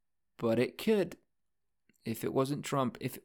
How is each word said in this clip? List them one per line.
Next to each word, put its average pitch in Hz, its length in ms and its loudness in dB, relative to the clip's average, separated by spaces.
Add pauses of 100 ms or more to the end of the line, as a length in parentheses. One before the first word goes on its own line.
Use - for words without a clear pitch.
(420)
But 113 160 2
it - 220 2
could, 214 380 2 (840)
if 113 200 -4
it - 100 -2
wasn't 139 320 0
Trump, 131 340 0
if, - 260 -6